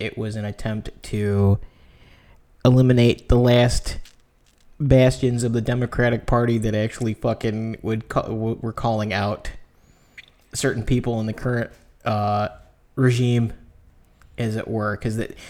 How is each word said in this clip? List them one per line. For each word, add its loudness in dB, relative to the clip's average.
it -8
was -6
an -6
attempt -6
to 2
eliminate 4
the 6
last 4
bastions 4
of 0
the 0
Democratic -2
Party 2
that -2
actually -2
fucking -4
would -4
ca-, -2
w-, -4
were -6
calling -2
out -4
certain -4
people 0
in -4
the -6
current, -4
uh, -2
regime, 2
as -4
it -8
were, -4
'cause -4
that -8